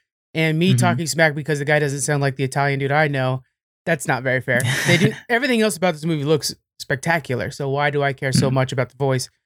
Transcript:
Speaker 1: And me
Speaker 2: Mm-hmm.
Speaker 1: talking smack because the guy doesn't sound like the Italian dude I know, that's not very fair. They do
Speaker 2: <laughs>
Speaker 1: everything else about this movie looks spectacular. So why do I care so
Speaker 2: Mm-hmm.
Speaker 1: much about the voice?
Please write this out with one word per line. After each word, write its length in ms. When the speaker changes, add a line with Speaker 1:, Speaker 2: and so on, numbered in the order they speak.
Speaker 1:
And 240
me 120
Speaker 2:
Mm-hmm. 60
Speaker 1:
talking 300
smack 280
because 240
the 60
guy 140
doesn't 240
sound 180
like 160
the 80
Italian 340
dude 140
I 160
know, 340
that's 200
not 160
very 180
fair. 200
They 120
do 220
Speaker 2:
<laughs> 80
Speaker 1:
everything 340
else 140
about 180
this 100
movie 200
looks 300
spectacular. 720
So 200
why 200
do 120
I 100
care 200
so 140
Speaker 2:
Mm-hmm. 80
Speaker 1:
much 180
about 180
the 60
voice? 320